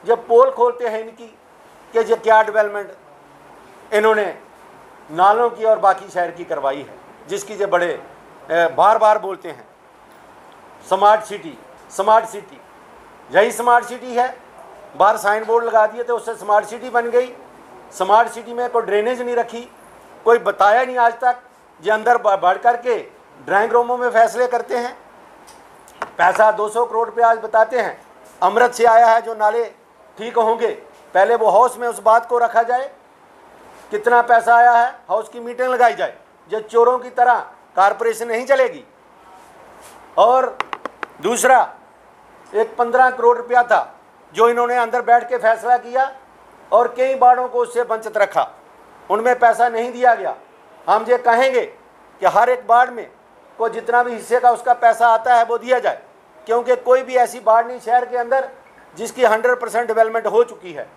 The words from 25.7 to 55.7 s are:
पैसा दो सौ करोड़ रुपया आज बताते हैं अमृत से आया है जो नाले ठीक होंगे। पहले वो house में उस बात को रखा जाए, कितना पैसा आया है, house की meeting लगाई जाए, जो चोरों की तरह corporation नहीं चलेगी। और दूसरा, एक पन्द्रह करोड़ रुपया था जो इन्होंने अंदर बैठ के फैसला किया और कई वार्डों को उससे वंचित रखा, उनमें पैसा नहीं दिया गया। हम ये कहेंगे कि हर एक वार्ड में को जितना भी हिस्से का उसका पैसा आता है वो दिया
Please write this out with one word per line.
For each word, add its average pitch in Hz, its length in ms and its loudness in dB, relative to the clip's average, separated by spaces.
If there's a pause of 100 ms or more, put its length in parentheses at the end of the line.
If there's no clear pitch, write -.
पैसा 190 340 2
दो 208 180 -4
सौ 233 160 -2
करोड़ 226 220 -4
रुपया 226 200 0
आज 226 120 2
बताते 220 400 -2
हैं 185 200 -6 (420)
अमृत 226 320 2
से 226 120 -2
आया 233 220 6
है 226 140 2
जो 220 140 -10
नाले 214 280 -2 (540)
ठीक 226 200 -6
होंगे। 226 300 0 (480)
पहले 202 200 4
वो 220 140 2
house 233 280 4
में 240 100 -6
उस 220 140 -6
बात 220 240 2
को 240 120 -2
रखा 233 260 0
जाए, 247 260 -4 (1000)
कितना 240 320 2
पैसा 233 320 4
आया 240 180 6
है, 233 160 2 (200)
house 220 200 -4
की 240 100 -18
meeting 240 300 -6
लगाई 240 260 2
जाए, 175 220 -6 (340)
जो 214 100 -6
चोरों 233 380 2
की 247 120 -14
तरह 247 280 2 (360)
corporation 220 520 0
नहीं 233 180 -6
चलेगी। 254 380 0 (1300)
और 240 400 2 (640)
दूसरा, 240 400 2 (920)
एक 226 220 -2
पन्द्रह 247 360 2
करोड़ 240 260 2
रुपया 240 260 0
था 185 320 -2 (380)
जो 220 160 2
इन्होंने 240 280 -2
अंदर 240 240 -2
बैठ 240 280 2
के 247 80 -4
फैसला 226 400 0
किया 254 340 -4 (600)
और 240 180 2
कई 262 260 -2
वार्डों 254 320 4
को 247 120 -4
उससे 233 240 -4
वंचित 220 340 -6
रखा, 190 300 0 (600)
उनमें 233 300 0
पैसा 233 300 2
नहीं 233 220 -6
दिया 240 240 2
गया। 175 200 -8 (520)
हम 214 180 0
ये 247 140 0
कहेंगे 240 420 0
कि - 680 -12
हर 208 220 2
एक 247 200 -2
वार्ड 247 220 4
में 214 180 -14 (500)
को 226 100 -2
जितना 233 340 -2
भी 240 100 -6
हिस्से 233 260 -4
का 247 120 4
उसका 240 240 0
पैसा 233 320 2
आता 226 280 2
है 233 100 4
वो 233 120 -4
दिया 240 220 0